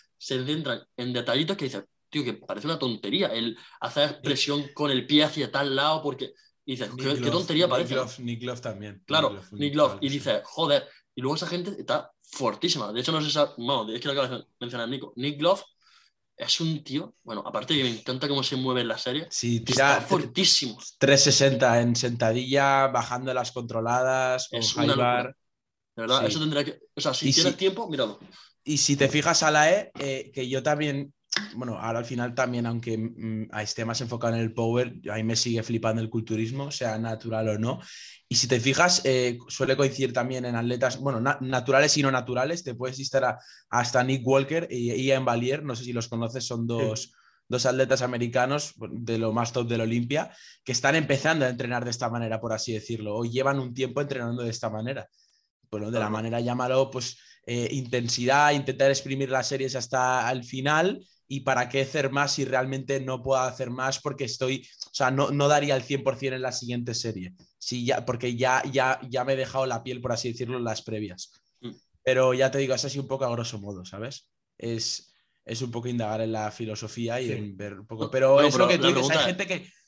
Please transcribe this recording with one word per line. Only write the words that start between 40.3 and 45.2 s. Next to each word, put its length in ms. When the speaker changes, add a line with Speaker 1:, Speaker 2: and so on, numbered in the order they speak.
Speaker 2:
en 100
atletas, 440
bueno, 220
na-, 200
naturales 560
y 40
no 100
naturales. 520
Te 100
puedes 260
instar 240
a, 160
hasta 340
Nick 220
Walker 460
y 200
Ian 200